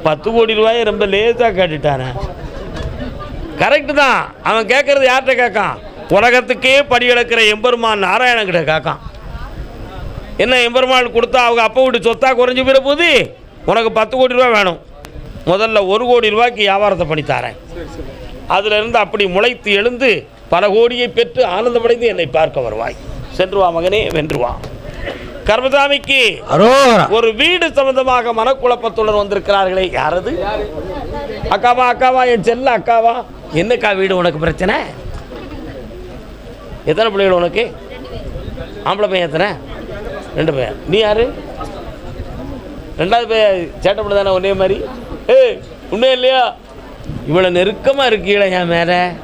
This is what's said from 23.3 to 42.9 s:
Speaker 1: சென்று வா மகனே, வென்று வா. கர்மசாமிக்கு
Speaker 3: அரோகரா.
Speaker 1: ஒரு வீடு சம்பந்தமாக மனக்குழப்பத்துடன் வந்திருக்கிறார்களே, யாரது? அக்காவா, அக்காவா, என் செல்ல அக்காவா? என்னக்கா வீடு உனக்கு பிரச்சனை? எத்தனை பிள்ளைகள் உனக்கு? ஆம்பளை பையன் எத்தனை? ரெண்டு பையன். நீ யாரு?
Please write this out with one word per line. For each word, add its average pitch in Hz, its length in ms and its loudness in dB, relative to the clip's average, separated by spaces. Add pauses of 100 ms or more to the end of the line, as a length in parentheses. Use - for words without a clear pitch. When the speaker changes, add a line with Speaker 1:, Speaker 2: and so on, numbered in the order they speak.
Speaker 1:
சென்று 190 220 0
வா 185 160 4
மகனே, 185 260 0 (160)
வென்று 151 260 -2
வா. 120 80 -2 (960)
கர்மசாமிக்கு 269 720 2 (340)
Speaker 3:
அரோகரா. 226 560 6
Speaker 1:
ஒரு 226 240 2
வீடு 339 320 2 (120)
சம்பந்தமாக 254 600 2
மனக்குழப்பத்துடன் 233 840 0
வந்திருக்கிறார்களே, 196 640 0 (120)
யாரது? 170 340 -2 (1200)
அக்காவா, 247 380 2
அக்காவா, 254 280 2 (120)
என் 208 160 0
செல்ல 240 280 2
அக்காவா? 233 380 2 (380)
என்னக்கா 208 420 0
வீடு 190 260 0
உனக்கு 170 240 0
பிரச்சனை? 180 300 -2 (2250)
எத்தனை 214 200 0
பிள்ளைகள் 196 280 2
உனக்கு? 175 240 0 (1300)
ஆம்பளை 202 220 0
பையன் 180 180 0
எத்தனை? 165 200 0 (840)
ரெண்டு 160 180 0
பையன். 117 340 -4
நீ 175 100 0
யாரு? 220 280 2 (1700)